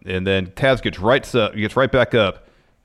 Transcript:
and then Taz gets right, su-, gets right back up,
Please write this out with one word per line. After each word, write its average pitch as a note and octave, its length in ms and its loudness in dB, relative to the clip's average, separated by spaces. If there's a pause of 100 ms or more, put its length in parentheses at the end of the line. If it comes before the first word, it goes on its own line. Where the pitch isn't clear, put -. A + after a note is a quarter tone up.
and F#2 200 -4
then F#2+ 220 0
Taz C3 340 0
gets F#2 160 -6
right, A#2 280 2
su-, A2 300 0
gets G#2 200 -4
right C3 160 2
back B2 240 2
up, G2+ 320 0 (380)